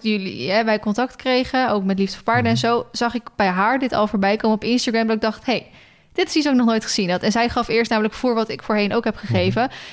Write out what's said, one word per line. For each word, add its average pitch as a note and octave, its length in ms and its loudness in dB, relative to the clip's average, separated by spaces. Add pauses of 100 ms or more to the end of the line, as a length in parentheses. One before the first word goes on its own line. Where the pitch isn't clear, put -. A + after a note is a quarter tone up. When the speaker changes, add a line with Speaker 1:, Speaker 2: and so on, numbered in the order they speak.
Speaker 1:
jullie, F#3+ 480 -4
hè, A3 140 2
wij G#3+ 140 2
contact G#3+ 380 -2
kregen, B3+ 540 0
ook G3+ 140 0
met F#3+ 140 0
Liefde G3 160 0
voor - 100 -16
Paarden A#3 280 2
en A#3 60 0
Speaker 2:
Mhm. - 80 0
Speaker 1:
zo... A#3 260 0
zag A#3+ 220 -2
ik A#3 80 -4 (140)
bij G#3 120 2
haar G3+ 300 2
dit B3+ 140 -2
al G#3+ 140 2
voorbij G3+ 300 0
komen A3 200 2
op G#3 80 -6
Instagram, A3+ 420 0
dat A3 100 0
ik G#3+ 60 -4
dacht, A3 240 -4
"Hey, A#3 200 -2 (460)
dit - 160 -2
is - 60 -6
iets D4+ 100 2
wat C#4+ 100 2
ik B3 60 6
nog A#3 80 4
nooit A3 160 2
gezien F#3 260 -2
had." F3+ 120 0
En G#3+ 100 2
zij A#3 160 2
gaf A#3 200 -4
eerst A3+ 220 0
namelijk A3 240 0
voor B3 200 0
wat A3 140 0
ik - 140 -10
voorheen G#3 320 0
ook A#3 100 0
heb G#3+ 120 -2
gegeven. F#3+ 460 0
Speaker 2:
Mhm. C4 100 -2 (200)